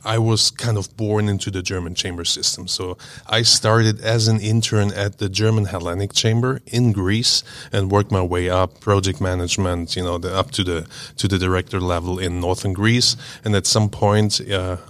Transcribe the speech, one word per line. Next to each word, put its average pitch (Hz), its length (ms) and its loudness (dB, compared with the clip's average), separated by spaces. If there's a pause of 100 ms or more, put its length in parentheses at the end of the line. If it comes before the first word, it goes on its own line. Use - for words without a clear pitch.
I 113 160 0
was 113 320 2
kind 117 260 -2
of - 200 -6
born 107 320 0
into 98 200 -2
the 92 140 -6
German 90 320 -6
chamber 87 300 -6
system. - 420 -4
So 90 300 -6 (280)
I 113 160 2
started 110 600 4
as 113 260 2
an 110 140 4
intern 107 500 0
at 101 260 -4
the 101 120 -2
German 107 360 2
Hellenic 92 480 -4
Chamber 120 540 2
in 120 240 2
Greece 101 500 0 (300)
and 98 180 0
worked 101 220 2
my 95 100 2
way 90 280 0
up, 92 320 0
project 98 400 0
management, 90 760 -2
you 90 80 -4
know, 87 140 -2
the, 90 180 -6
up 95 160 -2
to 98 120 -2
the, 85 240 -2 (280)
to - 120 -2
the 95 120 2
director 92 400 0
level 90 400 -2
in 87 220 -4
northern 92 320 -2
Greece. 113 420 2 (300)
And 107 100 2
at 95 100 0
some 107 240 2
point, 104 520 2
uh, 92 360 -4 (120)